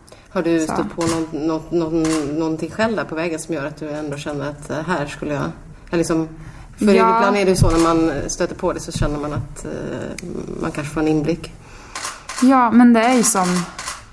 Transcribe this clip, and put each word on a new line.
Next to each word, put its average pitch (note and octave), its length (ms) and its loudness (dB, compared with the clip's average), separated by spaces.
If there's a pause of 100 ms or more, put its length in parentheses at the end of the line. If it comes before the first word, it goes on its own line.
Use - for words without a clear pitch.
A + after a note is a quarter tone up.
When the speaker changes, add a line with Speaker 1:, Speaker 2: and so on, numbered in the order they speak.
(300)
Speaker 1:
Har F#3 120 -2
du E3 180 2
Speaker 2:
Så. D#3 140 -2
Speaker 1:
stött E3+ 220 -4
på F3 60 -6
någon, E3 460 -2
någon, D#3+ 160 -2 (160)
någon, D#3+ 240 0 (360)
någonting D#3+ 320 -4
själv A3 240 -2
där D3 80 -2
på D#3 120 -8
vägen D#3+ 240 -4
som D#3+ 160 -6
gör C#3 100 -4
att D3+ 120 -8
du D3+ 120 -10
ändå D3 280 -6
känner D3 320 -6
att, D3 200 -12
eh, D3 180 -4
här D#3+ 180 -2
skulle D3 280 -8
jag, C#3 100 -2 (440)
eller F3 100 -2
liksom, D#3+ 320 0 (480)
för G#3 80 0
Speaker 2:
Ja. G3+ 60 6 (260)
Speaker 1:
ibland G3+ 200 4
är G3+ 80 2
det F#3 60 6
ju F#3 60 4
så E3+ 140 4
när E3 80 4 (140)
man E3 360 0
stöter E3 260 -4
på E3+ 180 -2
det D#3 60 -6
så E3 120 -10
känner D3 280 -2
man D3 140 -6
att, - 320 -8
eh, - 600 -8 (340)
man D#3+ 100 -4
kanske D3+ 220 -8
får D#3+ 80 -2
en D#3 60 2
inblick. D#3 460 0 (880)
Speaker 2:
Ja, B3+ 300 6
men A#3+ 220 10
det A3+ 100 6
är B3 100 4
ju A#3+ 100 6
som F#3 240 2 (640)